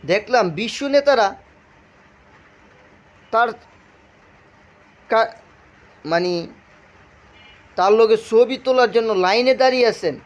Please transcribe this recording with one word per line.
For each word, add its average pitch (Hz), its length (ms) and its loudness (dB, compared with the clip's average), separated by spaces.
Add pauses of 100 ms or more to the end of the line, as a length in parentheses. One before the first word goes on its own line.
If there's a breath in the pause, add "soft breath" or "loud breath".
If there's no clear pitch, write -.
দেখলাম 208 440 0
বিশ্ব 214 360 -8
নেতারা 277 480 2 (2000)
তার 233 180 0 (1600)
কা-, 226 280 0 (680)
মানে 170 420 -4 (1300)
তার 190 160 2
লগে 220 240 4 (140)
ছবি 240 260 2
তোলার 254 360 0
জন্য 226 200 0
লাইনে 214 420 0
দাঁড়িয়ে 254 320 2
আছেন 180 380 -4